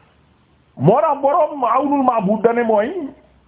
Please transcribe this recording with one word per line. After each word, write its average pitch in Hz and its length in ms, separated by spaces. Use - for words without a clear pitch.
Moo 180 240
tax 285 200
boroom 302 420
Awnul 277 400
Ma'bud 220 400
dane 233 200
mooy 220 280